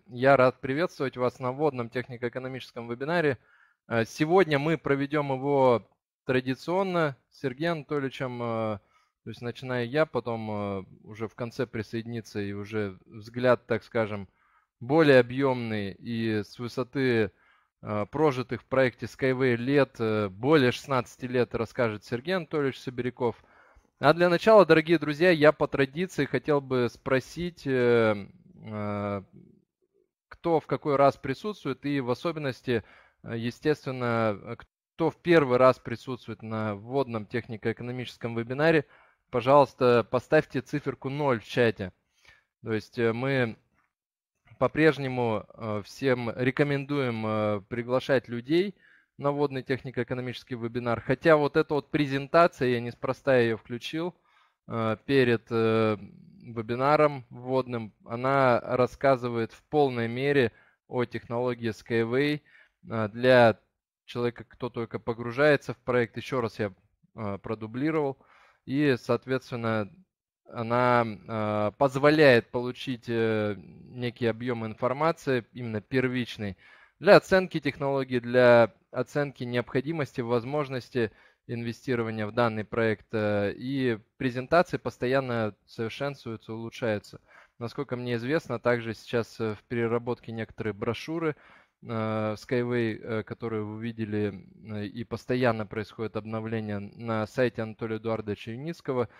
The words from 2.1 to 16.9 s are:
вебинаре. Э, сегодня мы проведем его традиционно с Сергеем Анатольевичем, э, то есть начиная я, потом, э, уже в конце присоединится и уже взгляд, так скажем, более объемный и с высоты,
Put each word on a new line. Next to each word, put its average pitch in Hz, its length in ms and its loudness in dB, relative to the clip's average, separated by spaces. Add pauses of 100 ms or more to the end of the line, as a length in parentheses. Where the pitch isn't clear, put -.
вебинаре. 143 480 -2 (500)
Э, 113 160 0
сегодня 156 560 2
мы 156 180 0
проведем 139 540 -2
его 131 580 2 (360)
традиционно 151 880 -2 (140)
с - 100 -20
Сергеем 143 360 -4
Анатольевичем, 135 680 -6
э, - 20 -4 (800)
то 117 60 -14
есть 110 120 -14
начиная 123 440 -6
я, 147 200 0
потом, 113 460 -4
э, 101 320 -6 (220)
уже 107 240 -10
в - 60 -20
конце 120 300 -6
присоединится 113 760 -8
и 101 100 -6
уже 101 540 -6
взгляд, 117 600 0
так 110 160 -2
скажем, 104 460 -4 (540)
более 139 400 6
объемный 120 720 -2
и 113 500 -4
с - 160 -16
высоты, 120 720 0 (540)